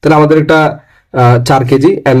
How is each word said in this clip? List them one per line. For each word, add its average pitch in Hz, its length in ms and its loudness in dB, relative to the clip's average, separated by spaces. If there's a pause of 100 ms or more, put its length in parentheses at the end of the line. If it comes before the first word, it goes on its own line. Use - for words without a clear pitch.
তাহলে 151 200 0
আমাদের 151 220 2
একটা, 156 160 0 (560)
আহ, 123 220 2 (120)
চার 139 220 0
কেজি 143 200 2 (220)
এম 127 80 0